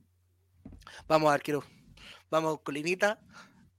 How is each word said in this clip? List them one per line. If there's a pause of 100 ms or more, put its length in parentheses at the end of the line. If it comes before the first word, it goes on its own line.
(1080)
Vamos,
arquero. (680)
Vamos,
Colinita. (600)